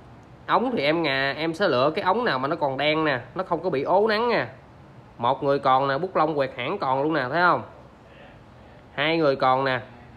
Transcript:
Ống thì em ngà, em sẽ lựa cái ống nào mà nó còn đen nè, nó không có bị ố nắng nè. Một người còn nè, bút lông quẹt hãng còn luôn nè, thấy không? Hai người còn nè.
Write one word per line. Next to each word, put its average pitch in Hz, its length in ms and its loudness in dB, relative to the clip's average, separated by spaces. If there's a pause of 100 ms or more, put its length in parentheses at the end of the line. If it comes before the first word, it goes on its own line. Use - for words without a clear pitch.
(480)
Ống 202 240 2
thì 156 120 -2
em 160 200 2
ngà, 135 340 0
em 165 160 -4
sẽ 190 140 0
lựa 139 280 2
cái 196 80 -4
ống 208 220 0
nào 143 140 0
mà 131 80 -2
nó 143 80 -4
còn 135 220 -2
đen 151 280 0
nè, 131 160 0 (140)
nó 180 80 -4
không 175 200 -4
có 185 60 -4
bị 139 140 -2
ố 190 240 2
nắng 220 220 0
nè. 156 180 0 (720)
Một 123 260 0
người 139 160 2
còn 135 280 4
nè, 135 100 0
bút 180 180 -6
lông 160 200 2
quẹt 135 200 0
hãng 139 220 -6
còn 135 260 0
luôn 156 100 0
nè, 147 80 0 (100)
thấy 165 100 0
không? 151 220 4 (1300)
Hai 156 240 -2
người 143 180 2
còn 131 300 2
nè. 127 160 0 (340)